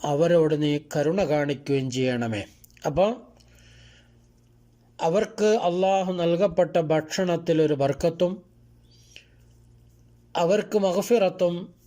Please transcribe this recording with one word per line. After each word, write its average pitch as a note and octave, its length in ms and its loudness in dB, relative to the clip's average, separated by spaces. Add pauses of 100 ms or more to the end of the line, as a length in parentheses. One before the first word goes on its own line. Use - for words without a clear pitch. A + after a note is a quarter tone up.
അവരോട് D#3 580 2
നീ D3 100 0 (160)
കരുണ D#3 360 0
കാണിക്കുകയും C#3 640 -2
ചെയ്യണമേ." A#2+ 520 -2 (440)
അപ്പോൾ E3+ 240 0 (1900)
അവർക്ക് G#3 500 0 (140)
അള്ളാഹു F#3 500 0
നൽകപ്പെട്ട F3 680 0
ഭക്ഷണത്തിലൊരു D#3+ 920 0
ബർക്കത്തും E3 580 -2 (2000)
അവർക്ക് F#3+ 440 0
മഗ്ഫിറത്തും F#3 760 2 (320)